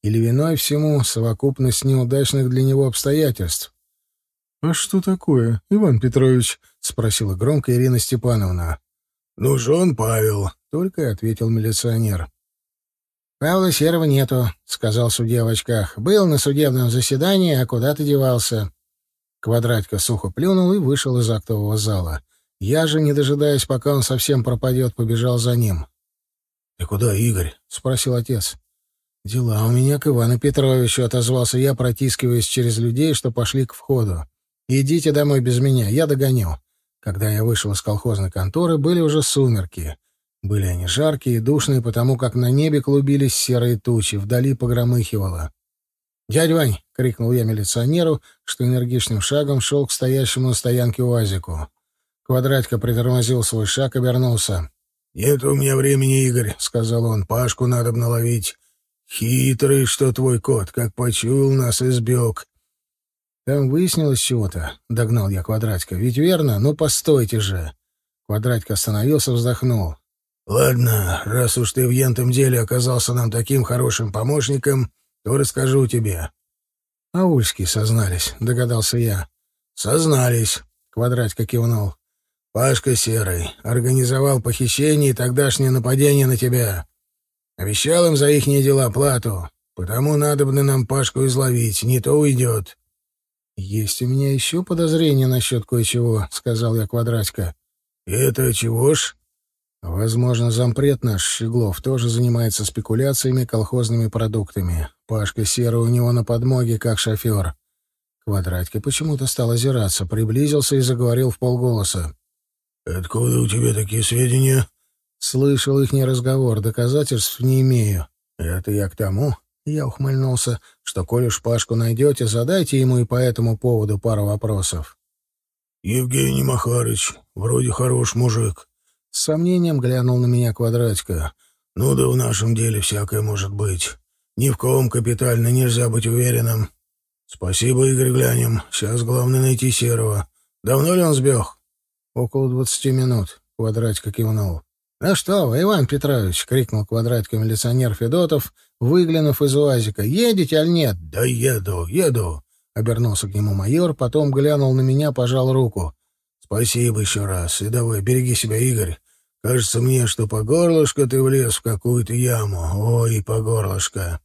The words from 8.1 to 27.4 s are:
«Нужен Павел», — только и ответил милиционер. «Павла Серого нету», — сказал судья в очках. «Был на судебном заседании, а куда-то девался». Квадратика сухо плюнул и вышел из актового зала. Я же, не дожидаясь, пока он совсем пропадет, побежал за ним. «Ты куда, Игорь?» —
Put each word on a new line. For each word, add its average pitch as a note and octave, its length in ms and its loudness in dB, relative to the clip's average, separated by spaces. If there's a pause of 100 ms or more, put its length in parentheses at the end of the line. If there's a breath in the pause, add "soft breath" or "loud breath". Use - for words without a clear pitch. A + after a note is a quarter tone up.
«Нужен C#3 580 2
Павел», — G#2+ 560 0 (220)
только F3 300 -4
и B2 100 -2
ответил A2+ 360 -2
милиционер. A2 800 -2 (1080)
«Павла E3+ 320 2
Серого D#3+ 340 2
нету», — C3+ 440 2 (160)
сказал A#2 460 0
судья A#2 340 0
в A2+ 40 0
очках. A2 480 -2
«Был F#3+ 300 2
на D3 120 2
судебном C3+ 520 0
заседании, D#3 640 2
а B2+ 120 0
куда-то C#3 360 -2
девался». B2+ 680 0 (680)
Квадратика A2+ 580 -2
сухо G#2 320 -4
плюнул F3+ 420 2
и G#3 60 2
вышел C3+ 400 0
из A2+ 120 0
актового G#2+ 460 -2
зала. F#2 440 -2 (380)
Я D3 300 0
же, D#3 120 0
не D3 120 2
дожидаясь, C#3+ 520 2
пока C#3+ 300 -2
он C3 80 2
совсем C3 400 0
пропадет, B2+ 540 -2
побежал A#2 420 0
за A#2+ 160 0
ним. G2+ 320 0 (920)
«Ты F2+ 80 -8
куда, G#2 280 0
Игорь?» — G2 400 0 (140)